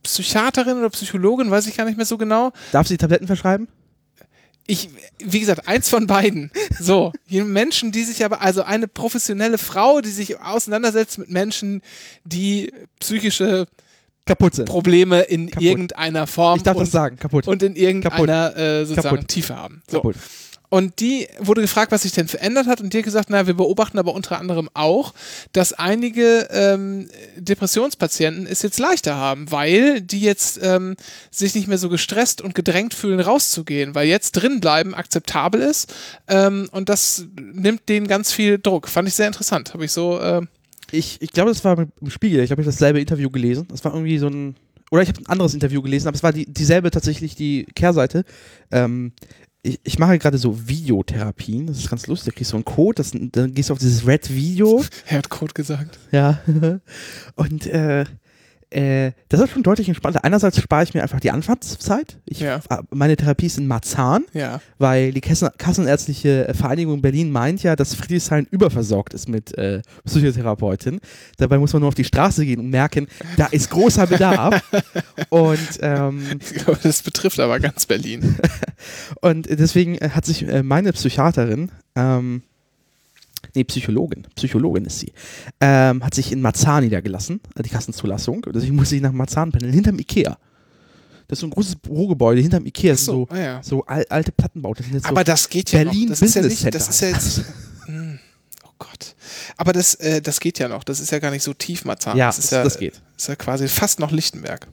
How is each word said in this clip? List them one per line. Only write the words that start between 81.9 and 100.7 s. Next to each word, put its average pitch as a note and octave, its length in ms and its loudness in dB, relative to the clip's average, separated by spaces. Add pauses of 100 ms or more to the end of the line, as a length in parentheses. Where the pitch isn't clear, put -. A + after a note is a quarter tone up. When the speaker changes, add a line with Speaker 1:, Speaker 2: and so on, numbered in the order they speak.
Speaker 2:
ähm, B2 480 0 (1080)
nee, C3 100 0
Psychologin, - 720 -4
Psychologin A2 500 0
ist - 140 -10
sie, - 140 -12 (460)
ähm, C3 440 4
hat C3+ 120 -2
sich C3+ 160 -2
in C3 100 -2
Marzahn C3+ 420 2
niedergelassen, G#2 580 -4 (140)
äh, A2+ 80 -6
die A#2 60 -8
Kassenzulassung. A2 840 -6
Deswegen B2+ 220 0
muss C3+ 160 4
ich C#3 100 0
nach C#3 100 2
Marzahn D3 400 -2
pendeln, B2 220 0
hinterm G3 260 4
Ikea. - 380 0 (920)
Das C#3 100 -6
ist - 40 -8
so E3 60 -6
ein D3 40 -8
großes F#3 240 -2
Bürogebäude D3 680 2
hinterm F3 240 2
Ikea. - 280 2
Das C3 80 0
Speaker 1:
Ach - 40 0
so, B2+ 220 -2
Speaker 2:
sind - 20 -12
so, F3 60 -8
Speaker 1:
ah F#3+ 40 -4
ja. B2+ 240 -6
Speaker 2:
so C3+ 220 -4
al-, D3+ 240 -2
alte D#3 220 -2
Plattenbauten. - 480 -2
Das B2 80 -8
sind C3+ 80 -4
jetzt C3+ 100 -4
Speaker 1:
Aber E3+ 160 2
Speaker 2:
so E3 40 4
Speaker 1:
das D#3+ 240 2
geht F#3 220 -2
ja D#3 120 6
noch. E3+ 80 0
Speaker 2:
Berlin G#3+ 180 0
Speaker 1:
Das D3 120 0
ist A3 140 4
ja G3 60 4
Speaker 2:
Business B2 220 2
Speaker 1:
nicht, A#2+ 120 0
das - 140 -4
ist - 120 0
ja G3 80 0
Speaker 2:
Center. - 160 0
Speaker 1:
jetzt, - 180 -2 (220)
<laughs> - 200 -20
hm, D#3 340 -12 (460)
oh - 40 -20 (100)
Gott. - 360 -20 (420)
Aber F3 160 2
das, F3+ 220 2
äh, D#3 260 0
das D3 180 -4
geht E3+ 200 -4
ja B2+ 80 -2
noch. A2 160 -8